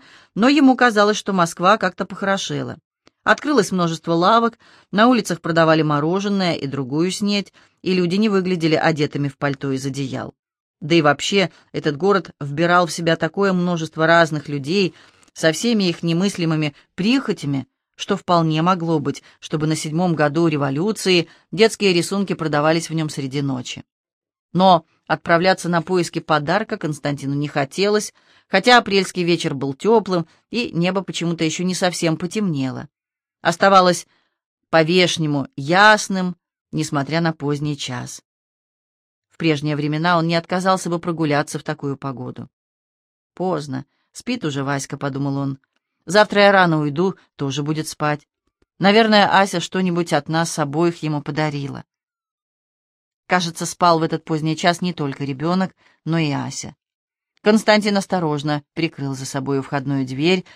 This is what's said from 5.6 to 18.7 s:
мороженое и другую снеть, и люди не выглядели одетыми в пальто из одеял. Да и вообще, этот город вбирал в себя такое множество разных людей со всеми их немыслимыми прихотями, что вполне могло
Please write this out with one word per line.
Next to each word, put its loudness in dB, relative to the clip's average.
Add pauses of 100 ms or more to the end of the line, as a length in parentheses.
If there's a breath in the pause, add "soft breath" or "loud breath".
мороженое 0
и -6
другую -4
снеть, -2 (300 soft breath)
и 0
люди 2
не 2
выглядели 0
одетыми 0
в -12
пальто -4
из -4
одеял. -8 (460)
Да 0
и 4
вообще, 0 (200 soft breath)
этот -4
город 0
вбирал 2
в -8
себя 0
такое 0
множество -2
разных 2
людей -2 (380 soft breath)
со 0
всеми 0
их -2
немыслимыми -2 (220 soft breath)
прихотями, -2 (280)
что -4
вполне 2
могло 2